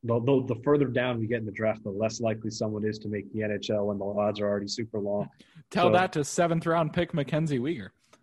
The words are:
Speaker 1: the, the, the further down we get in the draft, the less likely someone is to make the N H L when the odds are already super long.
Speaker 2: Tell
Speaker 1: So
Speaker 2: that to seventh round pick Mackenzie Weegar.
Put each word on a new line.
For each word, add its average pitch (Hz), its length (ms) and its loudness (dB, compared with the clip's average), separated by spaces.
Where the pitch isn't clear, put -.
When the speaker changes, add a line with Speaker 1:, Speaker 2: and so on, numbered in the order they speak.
Speaker 1:
the, 117 180 0
the, 127 340 2
the 113 80 -10
further 147 240 4
down 123 340 0
we 110 60 -2
get 117 120 -2
in 110 80 -6
the 101 60 -6
draft, 110 320 -2
the 107 60 -4
less 110 300 -2
likely 110 300 -2
someone 107 340 -4
is 107 160 -2
to 104 80 -10
make 101 240 -6
the 107 100 -2
N 104 100 -2
H 101 180 -4
L 104 160 2
when 101 120 -2
the 98 60 -4
odds 104 360 0
are 104 80 0
already 101 200 -2
super 113 300 -6
long. 101 300 -2
Speaker 2:
Tell 180 180 4
Speaker 1:
So 110 40 6
Speaker 2:
that 185 220 4
to 147 100 2
seventh 165 420 2
round 165 260 2
pick 175 220 0
Mackenzie 151 440 0
Weegar. 123 320 -4